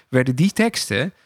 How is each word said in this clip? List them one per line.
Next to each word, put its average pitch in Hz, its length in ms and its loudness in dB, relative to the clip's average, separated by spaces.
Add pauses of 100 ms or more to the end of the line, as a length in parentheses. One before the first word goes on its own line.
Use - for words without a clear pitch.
werden 127 280 0
die 175 160 2
teksten, 180 600 -2 (140)